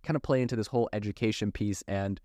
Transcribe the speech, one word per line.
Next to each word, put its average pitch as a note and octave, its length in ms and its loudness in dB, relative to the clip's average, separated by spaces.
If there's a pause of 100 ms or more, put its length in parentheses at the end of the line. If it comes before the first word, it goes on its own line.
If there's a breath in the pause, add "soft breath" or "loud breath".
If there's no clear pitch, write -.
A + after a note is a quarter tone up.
kind D#3 120 0
of C#3+ 60 0
play C3 220 4
into B2 120 0
this A2 120 0
whole A#2 260 2
education G#2 580 0
piece. G#2 360 -2
And G2 380 -2